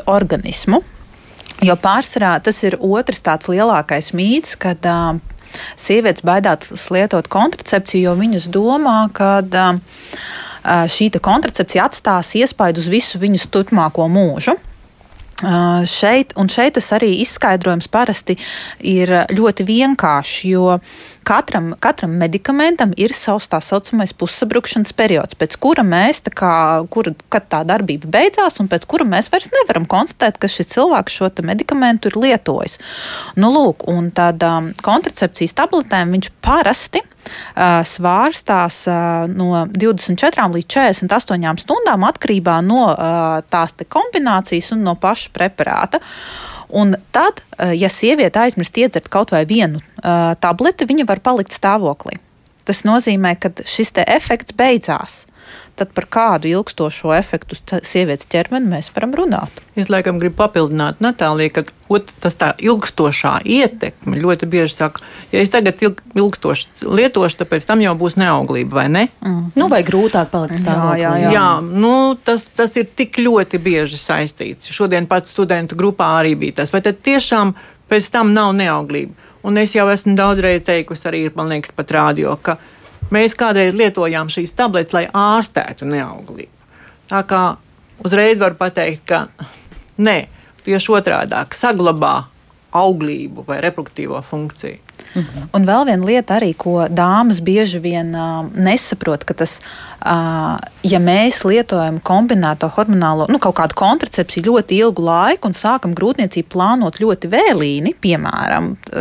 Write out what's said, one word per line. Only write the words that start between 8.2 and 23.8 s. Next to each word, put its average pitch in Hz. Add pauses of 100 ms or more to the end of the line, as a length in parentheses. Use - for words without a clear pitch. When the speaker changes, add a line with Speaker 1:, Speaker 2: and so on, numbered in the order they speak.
Speaker 1:
domā, 240 (160)
ka, 196
ā, 185 (920)
ā, - (100)
šī 214
te 185
kontracepcija 196
atstās -
iespaidu 190
uz 170
visu 208
viņas 196
turpmāko 170
mūžu. 185 (760)
Ā, 175
šeit, 233
un 190
šeit 254
tas -
arī 214
izskaidrojums 185
parasti 214 (400)
ir 185 (180)
ļoti 202
vienkāršs, 220 (100)
jo 180 (460)
katram, 165
katram 220
medikamentam 226
ir 220
savs -
tā 160
saucamais 202